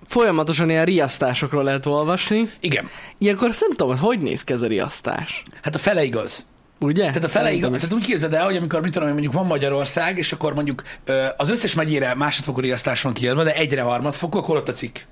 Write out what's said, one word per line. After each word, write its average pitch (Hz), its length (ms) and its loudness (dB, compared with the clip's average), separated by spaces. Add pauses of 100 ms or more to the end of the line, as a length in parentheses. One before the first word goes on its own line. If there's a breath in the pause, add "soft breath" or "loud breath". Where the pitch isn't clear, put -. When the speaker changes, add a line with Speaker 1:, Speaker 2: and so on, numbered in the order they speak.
Speaker 1:
Folyamatosan 165 640 2
ilyen 160 140 4
riasztásokról 143 800 2
lehet 135 220 0
olvasni. 180 640 0 (100)
Speaker 2:
Igen. 139 280 0 (300 loud breath)
Speaker 1:
Ilyenkor 202 300 2
azt 226 120 -2
nem 427 100 4
tudom, 175 180 2
hogy 127 120 0
hogy 226 200 2
néz - 240 -2
ki - 80 -2
ez 120 100 0
a 120 40 0
riasztás. - 760 -4 (200 loud breath)
Speaker 2:
Hát 151 120 -4
a 151 40 -2
fele 175 260 2
igaz. 113 420 -4 (340)
Speaker 1:
Ugye? 156 260 2
Speaker 2:
Tehát 214 180 0
a 156 40 0
fele 220 160 2
Speaker 1:
Szerintem 185 260 0
Speaker 2:
igaz. 127 120 -2
Speaker 1:
is. 170 60 -4
Speaker 2:
Tehát 208 160 0
úgy 254 60 -2
képzeld 156 240 0
el, 165 100 2
hogy 190 120 0
amikor, 165 240 0
mit 170 120 -2
tudom 165 160 0
én, 147 60 0
mondjuk 147 200 0
van 185 120 2
Magyarország, 143 720 0
és 160 140 -2
akkor 151 220 -2
mondjuk, 143 280 -2 (220 loud breath)
ö, 135 200 2 (120)
az 147 140 0
összes 226 240 0
megyére 147 400 0
másodfokú 139 460 -2
riasztás 127 420 0
van 131 100 -2
kijelölve, 123 320 0
de 156 120 2
egyre 143 260 0
harmadfokú, 139 560 -2
akkor 160 180 0
ott - 120 -2
a 123 40 -2
cikk. - 240 -8 (160)